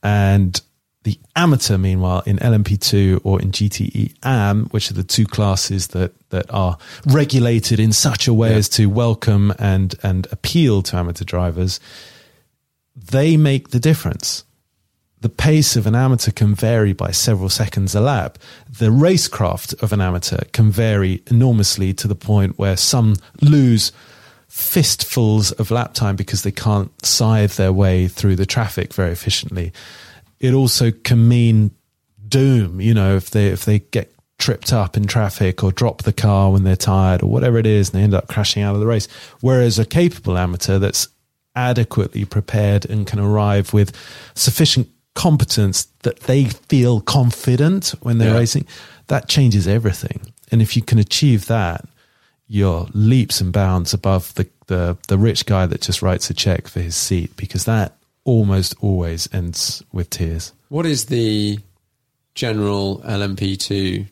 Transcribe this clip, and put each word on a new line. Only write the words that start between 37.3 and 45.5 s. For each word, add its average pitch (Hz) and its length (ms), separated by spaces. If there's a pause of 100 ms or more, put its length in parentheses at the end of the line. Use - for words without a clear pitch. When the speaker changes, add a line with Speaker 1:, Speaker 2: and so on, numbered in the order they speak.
Speaker 1:
whatever 123 260
it 110 80
is, 104 240
and - 80
they 95 60
end 104 100
up 95 140
crashing - 340
out 101 140
of 104 60
the 107 60
race. 113 200 (320)
Whereas 120 400
a 110 60
capable 175 520
amateur 90 420
that's - 280 (480)
adequately 117 720
prepared 101 600
and 104 220
can 107 120
arrive 101 540
with 104 200 (420)
sufficient - 540 (260)
competence 120 720 (140)